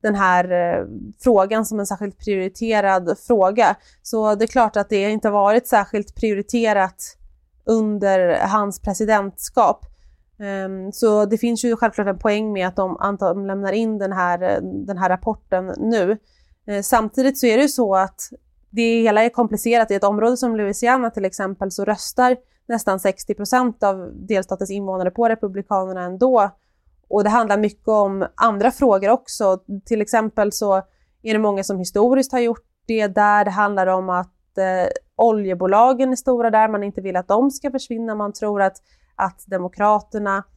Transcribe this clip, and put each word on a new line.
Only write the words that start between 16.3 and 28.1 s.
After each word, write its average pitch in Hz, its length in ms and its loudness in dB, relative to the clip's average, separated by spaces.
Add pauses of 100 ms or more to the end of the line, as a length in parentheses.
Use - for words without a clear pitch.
Eh, 202 160 -6
samtidigt 254 560 0
så 254 80 0
är 220 100 4
det 269 60 4
ju 294 60 2
så 226 260 0
att 190 260 0 (500)
det 226 320 0
hela 220 220 4
är 233 40 2
komplicerat. 226 600 0
I 202 40 0
ett 196 100 0
område 208 320 2
som 240 200 -2
Louisiana 233 540 0
till 202 140 -6
exempel 190 460 -6
så 202 140 -6
röstar 247 520 0 (320)
nästan 208 320 -2
sextio 202 340 -4
procent 240 480 -2
av 190 320 -2
delstatens 190 560 -4
invånare 190 400 -4
på 233 180 0
Republikanerna 190 720 -4
ändå. 202 480 2 (580)
Och 208 160 2
det 214 60 4
handlar 202 280 2
mycket 214 300 -2
om 196 460 2